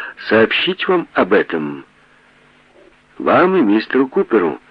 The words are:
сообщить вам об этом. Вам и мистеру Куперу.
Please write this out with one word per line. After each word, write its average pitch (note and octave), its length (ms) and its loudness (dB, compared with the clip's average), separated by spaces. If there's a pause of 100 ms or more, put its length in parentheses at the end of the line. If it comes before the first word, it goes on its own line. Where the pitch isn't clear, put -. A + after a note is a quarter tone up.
(260)
сообщить A2+ 600 0
вам F3 260 0
об D3+ 200 0
этом. D2 520 -2 (1300)
Вам C#3 380 0
и F3+ 60 4
мистеру A2 460 0
Куперу. G2 520 0 (120)